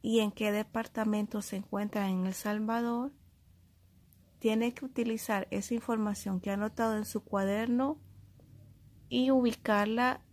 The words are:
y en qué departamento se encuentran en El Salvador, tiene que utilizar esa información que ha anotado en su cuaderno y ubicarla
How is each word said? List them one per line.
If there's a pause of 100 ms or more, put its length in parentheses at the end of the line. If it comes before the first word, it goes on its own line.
y
en
qué
departamento
se
encuentran
en
El
Salvador, (1300)
tiene
que
utilizar
esa
información
que
ha
anotado
en
su
cuaderno (1080)
y
ubicarla (120)